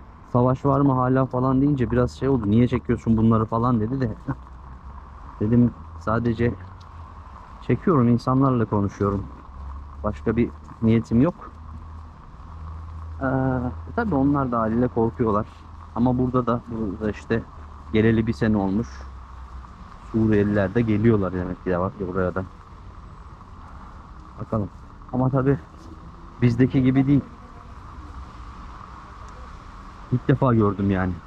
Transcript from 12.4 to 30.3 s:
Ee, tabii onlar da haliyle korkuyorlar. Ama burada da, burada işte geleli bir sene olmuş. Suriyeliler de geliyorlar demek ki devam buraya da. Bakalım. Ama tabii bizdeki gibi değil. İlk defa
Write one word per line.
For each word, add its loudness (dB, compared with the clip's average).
Ee, -2
tabii 0
onlar 2
da 2
haliyle 2
korkuyorlar. 2
Ama 2
burada 2
da, 0
burada -4
işte -2
geleli 4
bir 0
sene 2
olmuş. 0
Suriyeliler 4
de 4
geliyorlar 4
demek -4
ki 0
devam 0
buraya 0
da. -2
Bakalım. -2
Ama 2
tabii 4
bizdeki 4
gibi 4
değil. 6
İlk -2
defa 4